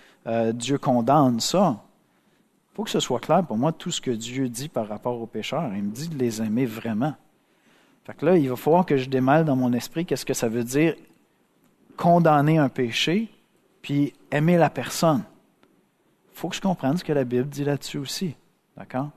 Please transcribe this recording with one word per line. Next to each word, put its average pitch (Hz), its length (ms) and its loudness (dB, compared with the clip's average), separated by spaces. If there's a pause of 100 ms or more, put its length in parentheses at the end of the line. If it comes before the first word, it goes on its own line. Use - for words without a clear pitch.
(260)
euh, 113 260 0
Dieu 123 260 -2
condamne 127 600 4
ça. 165 460 0 (880)
Faut 220 120 -8
que - 60 -10
ce 185 80 0
soit 123 220 -2
clair 170 240 2
pour 110 140 -4
moi 151 140 0
tout - 180 -10
ce - 100 -6
que 131 100 -6
Dieu 123 380 -4
dit 123 220 -8
par 110 180 -6
rapport 117 320 -6
aux 113 60 -8
pécheurs. 131 500 -6
Il 104 60 -4
me 101 80 -4
dit 135 180 -8
de 156 100 -8
les 113 220 -2
aimer 113 240 0
vraiment. 113 500 -4 (880)
Fait 107 120 -16
que - 80 -8
là, 175 140 6
il 139 100 2
va 123 80 -2
falloir 170 300 4
que 143 100 2
je 131 140 -2
démêle 131 340 4
dans 139 120 0
mon 123 180 0
esprit 165 320 -4
qu'est-ce - 180 -4
que 135 80 -6
ça 120 160 -2
veut 117 160 -2
dire 143 300 0 (1000)
condamner 160 600 4
un 143 140 4
péché 156 580 -2 (540)
puis 143 320 -2 (160)
aimer 156 260 4
la 156 140 6
personne. 135 540 0 (1080)
Faut - 160 -10
que - 80 -8
je - 60 -12
comprenne 170 340 0
ce 180 80 -6
que 156 80 -2
la 139 120 2
Bible 123 260 -2
dit 143 140 -6
là-dessus 143 340 -4
aussi. 143 360 -6 (440)
D'accord ? 143 380 -8